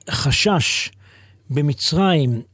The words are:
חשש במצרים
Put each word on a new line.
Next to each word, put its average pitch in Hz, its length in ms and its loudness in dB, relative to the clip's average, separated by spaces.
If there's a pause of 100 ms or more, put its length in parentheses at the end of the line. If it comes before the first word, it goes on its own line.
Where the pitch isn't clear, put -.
חשש - 800 0 (580)
במצרים 143 920 0 (120)